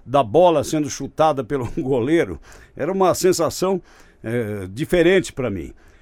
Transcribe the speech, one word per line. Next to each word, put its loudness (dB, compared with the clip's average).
da 2
bola 4
sendo -2
chutada -2
pelo -6
<laughs> -16
goleiro. 0
Era -4
uma 2
sensação, 0
é, -6
diferente 2
pra -4
mim. -8